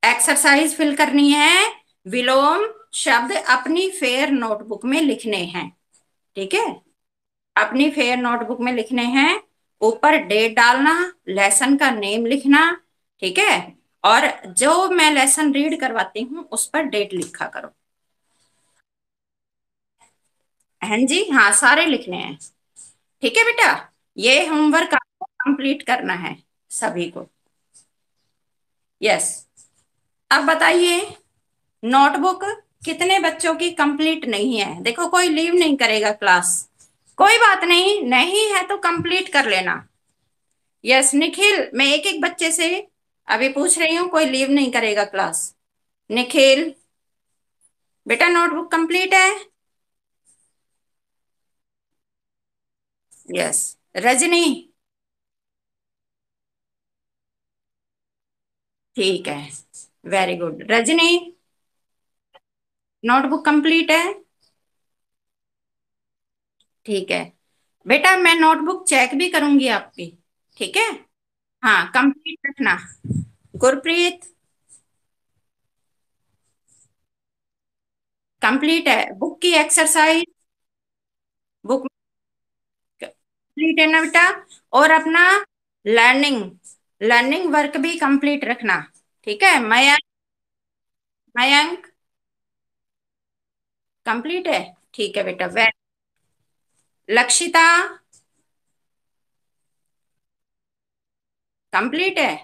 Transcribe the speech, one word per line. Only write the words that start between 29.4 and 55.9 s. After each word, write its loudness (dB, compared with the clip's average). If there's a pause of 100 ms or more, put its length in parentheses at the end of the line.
अब 2
बताइए 2 (800)
notebook 2 (400)
कितने 0
बच्चों -2
की -4
complete -2
नहीं -4
है? -6
देखो, -4
कोई 2
leave -2
नहीं 2
करेगा 0
class, 0 (500)
कोई 6
बात 4
नहीं, 2
नहीं 2
है -2
तो -4
complete -4
कर 0
लेना। -4 (1000)
Yes, 2
Nikhil, 0
मैं 0
एक -2
एक -4
बच्चे -4
से -2 (600)
अभी 0
पूछ -2
रही 0
हूँ, -2
कोई 0
leave -2
नहीं 2
करेगा 0
class। -6 (560)
Nikhil, 2 (1300)
बेटा 2
notebook 0
complete -2
है? 6 (4000)
यस, -4 (380)
रजनी, 0 (4000)